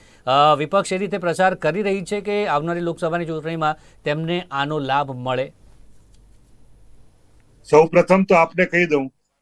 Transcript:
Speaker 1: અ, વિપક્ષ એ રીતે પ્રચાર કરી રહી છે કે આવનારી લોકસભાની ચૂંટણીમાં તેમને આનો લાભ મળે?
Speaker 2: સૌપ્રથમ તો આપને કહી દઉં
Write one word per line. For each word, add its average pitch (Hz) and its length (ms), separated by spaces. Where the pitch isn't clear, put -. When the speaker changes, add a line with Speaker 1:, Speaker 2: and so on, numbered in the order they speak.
Speaker 1:
અ, 143 320
વિપક્ષ 180 360
એ 185 40
રીતે 196 200
પ્રચાર 180 380
કરી 160 260
રહી 196 200
છે 202 200
કે 208 260
આવનારી 165 320
લોકસભાની 170 460
ચૂંટણીમાં 156 520
તેમને 160 460
આનો 143 280
લાભ 135 320
મળે? 127 400
Speaker 2:
સૌપ્રથમ 170 540
તો 190 120
આપને 165 300
કહી 175 200
દઉં 143 240